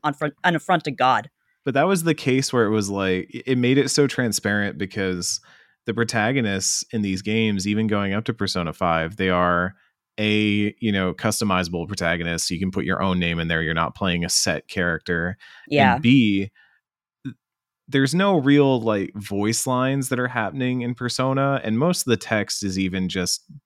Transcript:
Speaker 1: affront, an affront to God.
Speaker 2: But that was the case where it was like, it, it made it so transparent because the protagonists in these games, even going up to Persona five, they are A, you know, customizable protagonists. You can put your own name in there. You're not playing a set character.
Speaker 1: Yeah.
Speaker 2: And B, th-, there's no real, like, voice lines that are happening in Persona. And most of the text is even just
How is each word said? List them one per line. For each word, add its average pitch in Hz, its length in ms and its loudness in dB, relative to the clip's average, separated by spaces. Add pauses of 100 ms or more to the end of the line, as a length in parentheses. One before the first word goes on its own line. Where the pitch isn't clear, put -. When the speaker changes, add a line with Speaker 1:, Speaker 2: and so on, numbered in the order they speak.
Speaker 1:
affront, 147 300 -2 (100)
an 175 120 2
affront 175 280 0
to 151 60 -4
God. 127 400 0 (340)
Speaker 2:
But 131 100 -4
that 143 120 4
was 185 180 2
the 165 100 2
case 131 380 0
where 120 120 4
it 104 60 0
was 107 200 0
like, 95 420 0
it, 120 100 -12 (100)
it 127 60 2
made 123 200 4
it 135 120 2
so 143 160 4
transparent 104 720 -2
because 92 640 -4 (460)
the 113 80 -4
protagonists 113 960 -2
in 110 100 -2
these 95 200 -2
games, 104 460 0
even 107 180 0
going 101 260 0
up 107 120 -2
to 117 100 -4
Persona 90 380 -4
five, 82 440 -2
they 92 140 0
are 90 440 2 (440)
A, 107 600 2
you 110 120 0
know, 92 220 0
customizable 90 720 -2
protagonists. 85 640 -4
You 87 80 -4
can 92 120 -2
put 95 140 -4
your 90 180 -2
own 92 180 0
name 85 180 -2
in 82 100 -4
there. 82 140 0
You're 80 120 -2
not 82 200 -2
playing 87 300 -2
a 85 40 -6
set - 400 -2
character. 87 680 -4 (320)
Speaker 1:
Yeah. 135 260 4
Speaker 2:
And 139 80 -4
B, 107 480 4 (720)
th-, 131 100 -14 (540)
there's 135 260 2
no 190 240 4
real, 139 420 6
like, 107 340 0
voice 104 520 -2
lines 131 440 0
that 123 100 -2
are 123 80 0
happening 123 540 -2
in 120 120 -4
Persona. 135 680 -2
And 107 140 0
most 175 280 0
of 127 40 0
the 113 60 6
text - 460 -4
is 95 160 -4
even 92 300 -2
just 90 340 -4 (240)